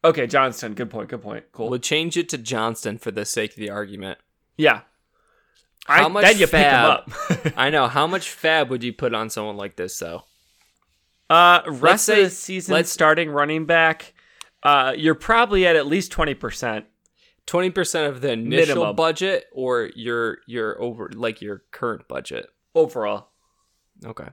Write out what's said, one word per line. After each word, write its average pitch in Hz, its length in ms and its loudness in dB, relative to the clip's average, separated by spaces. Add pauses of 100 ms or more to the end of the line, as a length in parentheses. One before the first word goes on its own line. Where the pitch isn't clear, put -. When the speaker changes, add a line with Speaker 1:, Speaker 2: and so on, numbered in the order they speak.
Speaker 1:
Okay, 156 240 4
Johnston. 123 460 0
Good 113 160 -8
point. 107 200 -10
Good 110 120 -10
point. 107 320 -14
Cool. 113 160 -8
Speaker 2:
We'll 127 100 -4
change 160 380 -2
it 170 120 -2
to 151 80 -8
Johnston 113 600 -4
for 110 140 -10
the 104 140 -6
sake 107 260 -6
of - 60 -20
the 104 120 -8
argument. 98 500 -10 (380)
Speaker 1:
Yeah. 143 240 2 (1040)
Speaker 2:
How 160 180 4
Speaker 1:
I, - 20 0
Speaker 2:
much 196 160 0
Speaker 1:
then 214 160 8
you 165 80 4
Speaker 2:
fab, 139 580 4
Speaker 1:
pick - 380 -6
him - 100 -2
up. - 0 -
<laughs> - 40 -12
Speaker 2:
I 131 120 2
know. 143 180 2
How 143 200 0
much 180 220 -6
fab 160 400 0
would 123 140 -6
you 120 100 -6
put 120 200 -4
on 110 160 -6
someone 107 280 -8
like 101 180 -12
this, 90 240 -8
though? 85 240 -12 (1040)
Speaker 1:
Uh, 175 360 8
Speaker 2:
Let's 139 160 -8
Speaker 1:
rest 185 280 4
of 214 60 4
Speaker 2:
say, 208 100 6
Speaker 1:
the 180 40 -2
season 185 440 -8
Speaker 2:
let's 165 180 0
Speaker 1:
starting 160 380 2
running 147 360 -2
back, 160 480 2 (500)
uh, 135 320 4
you're 151 200 2
probably 214 520 2
at, 170 80 6
at 147 120 2
least 175 240 -2
twenty 156 220 -2
percent. 110 520 -8 (600)
Speaker 2:
Twenty 180 260 0
percent 165 420 -2
of 123 80 -12
the 135 100 0
initial 131 440 2
Speaker 1:
Minimum. - 200 -2
Speaker 2:
budget, 165 560 0
or 127 440 -2
your, 117 520 -4
your 113 340 -6
over, 117 320 -8
like, 113 280 -6
your 101 300 -12
current - 360 -8
budget? 65 400 -10 (260)
Speaker 1:
Overall. 110 540 -2 (760)
Speaker 2:
Okay. - 300 -16